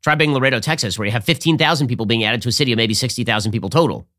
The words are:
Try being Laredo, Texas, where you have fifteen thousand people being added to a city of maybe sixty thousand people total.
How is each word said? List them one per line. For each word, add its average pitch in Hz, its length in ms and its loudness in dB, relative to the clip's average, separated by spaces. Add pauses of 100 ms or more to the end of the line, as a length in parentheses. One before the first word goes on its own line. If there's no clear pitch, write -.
Try 151 120 4
being 151 180 2
Laredo, 131 260 2
Texas, 139 380 -4
where 110 80 -4
you 101 60 -2
have 113 140 -2
fifteen 160 320 2
thousand 139 300 2
people 117 180 -2
being 113 180 0
added 117 200 0
to 123 60 -2
a 113 40 -2
city 131 180 0
of 110 60 0
maybe 113 160 0
sixty 120 300 -4
thousand 107 280 -2
people 98 180 -4
total. 120 380 0 (120)